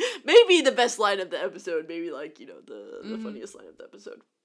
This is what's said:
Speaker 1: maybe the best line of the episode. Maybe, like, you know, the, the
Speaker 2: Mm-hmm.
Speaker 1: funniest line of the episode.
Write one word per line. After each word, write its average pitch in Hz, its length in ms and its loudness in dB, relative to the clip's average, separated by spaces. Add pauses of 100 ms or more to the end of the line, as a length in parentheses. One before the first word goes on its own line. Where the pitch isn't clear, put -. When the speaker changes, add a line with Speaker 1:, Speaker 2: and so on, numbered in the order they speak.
(240)
Speaker 1:
maybe 370 380 8
the 269 100 4
best 240 280 0
line 202 200 0
of 185 100 -6
the 175 140 -6
episode. 160 460 -6
Maybe, 170 220 -10
like, 151 280 -14
you - 80 -20
know, 87 180 -20
the, 104 380 -16
the 208 120 -14
Speaker 2:
Mm-hmm. 220 100 -12
Speaker 1:
funniest - 300 -14
line - 120 -20
of - 100 -20
the - 60 -20
episode. - 380 -20 (240)